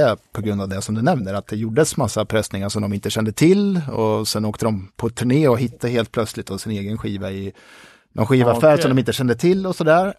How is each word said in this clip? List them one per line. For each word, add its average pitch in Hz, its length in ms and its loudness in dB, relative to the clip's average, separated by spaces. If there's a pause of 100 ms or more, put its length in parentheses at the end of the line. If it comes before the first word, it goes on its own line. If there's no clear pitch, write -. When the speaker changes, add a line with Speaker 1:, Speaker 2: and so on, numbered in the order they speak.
Speaker 1:
är 113 140 4 (160)
på 113 100 -8
grund 101 200 -2
av 95 60 -6
det 98 140 -6
som 107 120 -4
du 110 80 -2
nämner, 117 320 0
att 98 120 -6
det 107 100 -8
gjordes 117 400 0
massa 110 280 -2
pressningar 101 440 -2
som 104 140 -4
de 101 100 -4
inte 101 180 -4
kände 110 220 -2
till, 190 480 4 (120)
och 107 360 0
sen 107 160 -2
åkte 107 200 -4
de 98 320 -2
på 113 140 -4
turné 131 380 2
och 117 100 4
hittade 120 340 -4
helt 113 200 -2
plötsligt 107 340 -4
då 95 120 -8
sin 113 140 -8
egen 104 260 -6
skiva 98 320 -6
i 98 220 -8 (640)
någon 107 120 0
skivaffär 123 420 4
Speaker 2:
Ja, 151 60 8
okej. 143 80 2
Speaker 1:
som 147 80 2
de 131 80 4
inte - 140 0
kände 123 220 0
till 185 320 2
och 185 100 -4
sådär. 175 420 2